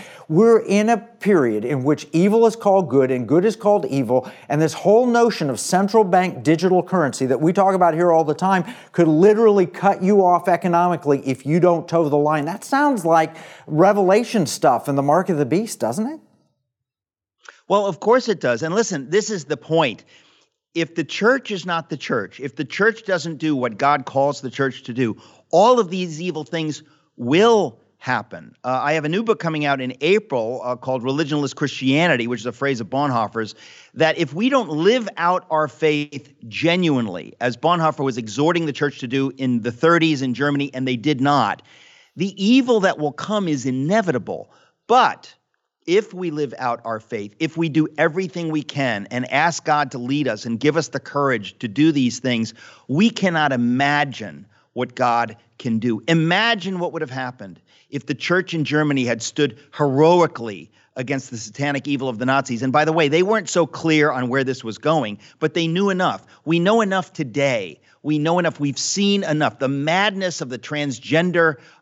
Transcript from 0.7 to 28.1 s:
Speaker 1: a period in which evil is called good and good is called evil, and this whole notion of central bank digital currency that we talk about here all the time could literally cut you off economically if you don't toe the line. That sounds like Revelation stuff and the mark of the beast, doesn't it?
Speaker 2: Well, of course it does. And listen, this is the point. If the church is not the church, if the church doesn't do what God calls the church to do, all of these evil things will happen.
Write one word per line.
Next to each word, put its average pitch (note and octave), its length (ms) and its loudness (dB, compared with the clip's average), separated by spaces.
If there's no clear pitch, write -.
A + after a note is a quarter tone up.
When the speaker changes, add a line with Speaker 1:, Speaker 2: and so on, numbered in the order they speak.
Speaker 1:
a A#3 80 4
period C3 680 0
in C3 180 -2
which C#3+ 280 0
evil G#3 340 4
is A3 100 2
called F#3+ 340 2
good C3 200 4
and B2 180 -2
good D#3+ 160 2
is G#3+ 120 0
called G#3 300 2
evil, B2+ 440 0
and D3 120 0
this D#3+ 120 0
whole A3+ 340 4
notion A#3 420 2
of A#2 100 -4
central G3 440 2
bank F3+ 400 0
digital E3+ 400 2
currency D#3 420 0
that B2+ 160 0
we E3+ 120 2
talk F#3+ 200 4
about F3 220 4
here F3 160 2
all D#3+ 120 4
the D3 120 -2
time F#3 280 0
could E3 160 2
literally G3+ 580 6
cut F#3 380 -2
you G3 200 4
off F3 240 4
economically E3+ 800 2
if C3+ 180 -4
you D#3+ 140 2
don't E3+ 280 2
toe E3 220 2
the D3 80 2
line. D3 280 0
That F3 180 -8
sounds C#4 400 0
like D#3+ 320 2
Revelation G3 800 2
stuff C3 420 0
and C#3 100 -2
the C#3 60 0
mark D#3+ 260 2
of E3 80 0
the C#3+ 80 0
beast, F#3 340 -2
doesn't C3 260 -2
it? D4+ 140 -10
Speaker 2:
Well, G3+ 180 0
of F3+ 140 -6
course A#3+ 300 2
it E3+ 100 -2
does. B2 240 -2
And E3 120 -4
listen, D#3+ 340 -4
this G#3 200 0
is F3 160 -8
the C#3 120 -6
point. D3+ 480 -2
If E3 220 -4
the D#3 80 -2
church B3 480 0
is F3+ 140 -8
not E3+ 240 -6
the D#3 80 -8
church, G#2+ 420 -6
if C#3 160 -10
the D3+ 80 -6
church G#3+ 400 0
doesn't E3 340 -4
do D3+ 180 -2
what B2 220 -4
God C#3+ 280 2
calls C#3 360 -2
the B2+ 100 -10
church C3+ 320 -4
to B2 100 -10
do, A2+ 240 -2
all A#3 300 6
of F3+ 100 0
these F3 320 -6
evil D#3+ 220 -6
things D#3 400 -6
will E3+ 640 2
happen. G2+ 640 -8